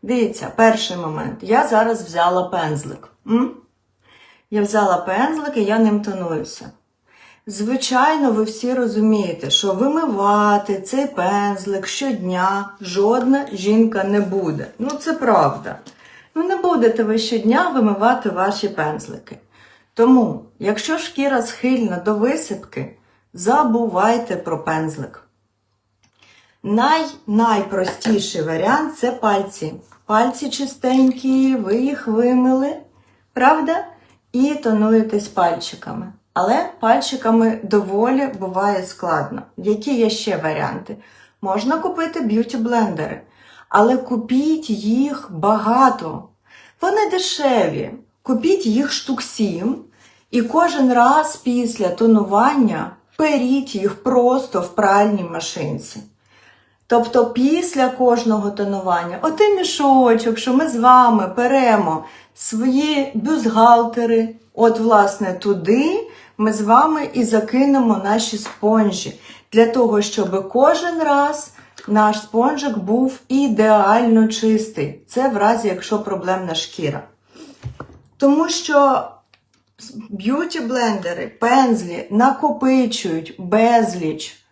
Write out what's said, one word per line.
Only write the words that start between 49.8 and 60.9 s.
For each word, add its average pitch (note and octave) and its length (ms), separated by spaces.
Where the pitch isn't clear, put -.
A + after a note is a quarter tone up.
і A#3+ 120
кожен D4 500
раз C4+ 440
після A#3+ 520
тонування A3 1000
періть C4+ 580
їх G3+ 280
просто B3 580
в F3 80
пральній G3+ 600
машинці. D#3 720
Тобто A#3 400
після C#4 640
кожного A3+ 600
тонування, F#3 720
отий G4+ 320
мішочок, B3+ 840
що B3+ 160
ми D4 140
з A#3+ 80
вами A3+ 600